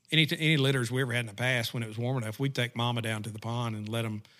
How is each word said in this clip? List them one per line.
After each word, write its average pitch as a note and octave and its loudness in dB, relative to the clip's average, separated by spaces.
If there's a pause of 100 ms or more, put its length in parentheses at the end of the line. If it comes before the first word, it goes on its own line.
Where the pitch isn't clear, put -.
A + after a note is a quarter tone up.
(140)
any, D#3 6
any D#3+ 4
litters C3+ 4
we B2+ 0
ever B2+ 0
had A#2+ 0
in A#2 -2
the G2+ -12
past, A#2+ 0
when A#2 -2
it A2 -8
was G#2+ -10
warm B2 0
enough, A2 -6
we'd C#3 0
take A#2+ -2
Mama A#2+ 2
down A2 -2
to A2 -8
the G#2+ -10
pond A#2 -2
and G#2+ -6
let A2+ -2
'em, G#2+ -6 (160)